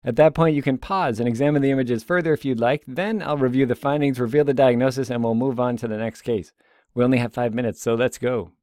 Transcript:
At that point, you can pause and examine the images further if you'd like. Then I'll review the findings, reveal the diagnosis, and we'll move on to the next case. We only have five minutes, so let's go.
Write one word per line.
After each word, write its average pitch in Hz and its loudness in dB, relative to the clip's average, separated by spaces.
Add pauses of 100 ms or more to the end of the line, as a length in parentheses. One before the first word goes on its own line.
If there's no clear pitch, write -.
At 120 -4
that 151 6
point, 160 2
you 143 0
can 135 0
pause 156 -2
and 120 0
examine 139 2
the 139 2
images 123 0
further 175 0
if 143 -2
you'd 123 -2
like. 131 0
Then 190 -4
I'll 151 -4
review 131 2
the 120 -2
findings, 139 0
reveal 131 2
the 139 0
diagnosis, 127 2
and 120 -2
we'll 117 0
move 123 0
on 123 0
to 117 -8
the 107 -6
next 110 -8
case. 110 -4 (400)
We 120 0
only 127 2
have 120 -4
five 120 -2
minutes, 120 -4
so 117 0
let's 117 0
go. 120 -4